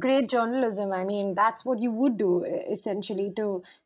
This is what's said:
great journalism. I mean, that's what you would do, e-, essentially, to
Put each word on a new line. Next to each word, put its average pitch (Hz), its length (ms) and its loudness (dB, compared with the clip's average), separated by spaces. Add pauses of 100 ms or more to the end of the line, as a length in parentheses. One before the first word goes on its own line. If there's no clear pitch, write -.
great 262 280 4
journalism. 226 640 0
I 185 120 -2
mean, 196 320 -2
that's 214 280 2
what 247 160 0
you 240 120 0
would 233 260 2
do, 180 260 2
e-, - 280 -4
essentially, 202 640 -4
to 202 260 -2 (240)